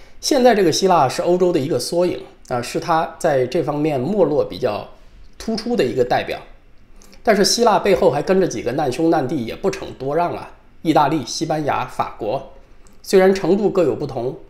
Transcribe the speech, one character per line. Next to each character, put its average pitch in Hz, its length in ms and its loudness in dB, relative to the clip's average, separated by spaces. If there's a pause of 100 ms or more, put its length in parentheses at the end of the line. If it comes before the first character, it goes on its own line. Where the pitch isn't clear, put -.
(200)
现 254 240 2
在 240 100 8
这 202 80 2
个 165 80 4
希 165 160 0
腊 170 220 4
是 170 140 -4
欧 180 160 2
洲 180 120 4
的 170 80 2
一 131 80 -2
个 156 120 0
缩 175 280 0
影 - 140 -4 (280)
啊， 123 120 -2
是 - 180 -6
它 165 400 -2
在 135 280 2
这 160 160 -2
方 147 160 -4
面 147 200 0
没 175 280 0
落 139 180 0
比 92 140 -10
较 104 280 -4 (520)
突 226 180 -6
出 240 180 -6
的 196 80 2
一 127 120 -2
个 127 100 2
代 123 180 -2
表。 78 160 -8 (840)
但 226 120 2
是 202 80 4
希 214 220 2
腊 208 140 4
背 190 180 2
后 175 140 4
还 143 120 0
跟 190 160 2
着 185 80 2
几 123 160 -6
个 - 100 -4
难 143 200 -2
兄 165 160 0
难 160 180 0
弟， 123 200 -4
也 82 100 -8
不 196 140 -4
逞 - 180 -8 (100)
多 139 160 -4
让 170 200 0
啊， - 160 -12 (320)
意 165 100 0
大 151 160 4
利、 147 160 -2
西 - 220 -8
班 156 180 -2
牙、 113 200 -2
法 - 320 -8
国， 120 360 -6 (500)
虽 - 160 2
然 190 160 6
程 190 240 0
度 202 100 0
各 170 140 2
有 123 140 0
不 151 100 -6
同， 131 300 -6 (140)